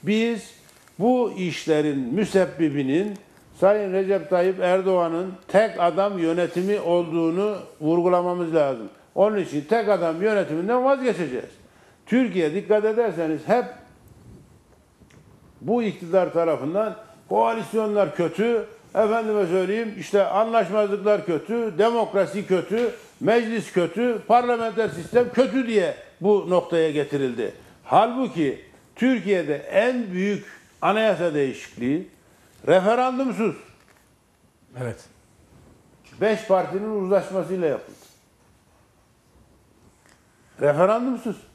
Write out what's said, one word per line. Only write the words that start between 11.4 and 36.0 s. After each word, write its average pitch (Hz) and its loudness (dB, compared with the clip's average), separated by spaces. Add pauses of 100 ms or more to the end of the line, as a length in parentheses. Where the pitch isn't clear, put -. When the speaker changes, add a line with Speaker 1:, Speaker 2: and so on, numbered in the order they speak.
Speaker 1:
Türkiye, 185 0
dikkat 202 0
ederseniz, 170 -2
hep 240 2 (2000)
bu 233 0
iktidar 175 0
tarafından 165 0 (340)
koalisyonlar 208 0
kötü, 202 0 (300)
efendime 214 0
söyleyeyim, 202 -2
işte 196 2
anlaşmazlıklar 208 0
kötü, 208 -2
demokrasi 202 0
kötü, 196 0 (280)
meclis 220 0
kötü, 202 0
parlamenter 226 2
sistem 170 0
kötü 247 2
diye 196 2 (260)
bu 185 4
noktaya 170 2
getirildi. 139 -2 (300)
Halbuki 180 0 (340)
Türkiye'de 190 0
en 226 0
büyük 190 -2 (360)
anayasa 175 2
değişikliği 139 -2 (600)
referandumsuz, 226 0 (1300)
Speaker 2:
Evet. 117 -8 (1200)